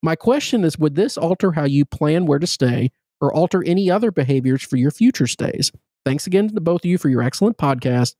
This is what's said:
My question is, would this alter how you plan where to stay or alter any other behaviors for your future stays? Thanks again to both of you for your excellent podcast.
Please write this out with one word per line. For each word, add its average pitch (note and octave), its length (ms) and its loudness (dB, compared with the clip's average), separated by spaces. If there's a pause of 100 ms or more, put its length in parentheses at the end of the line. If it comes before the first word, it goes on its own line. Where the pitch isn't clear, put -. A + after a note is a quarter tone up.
My D#3+ 140 -2
question A#3+ 480 0
is, D#3+ 160 0
would D3+ 160 0
this G#3 240 -2
alter F3+ 320 0
how D3+ 140 -2
you C#3 200 4
plan D#3+ 400 0
where C#3+ 140 2
to E3+ 80 -2
stay B2+ 440 0 (300)
or C#3+ 100 0
alter F3+ 320 0
any F3+ 280 0
other G#3+ 200 0
behaviors C3+ 520 0
for - 140 -4
your C3 140 2
future A3+ 360 2
stays? - 440 -4 (320)
Thanks C3+ 220 -2
again G3 240 0
to G#3+ 120 -4
both E3+ 200 0
of F3+ 80 -4
you F3 80 2
for D3 120 0
your B2+ 120 2
excellent G3 360 0
podcast. B2 640 0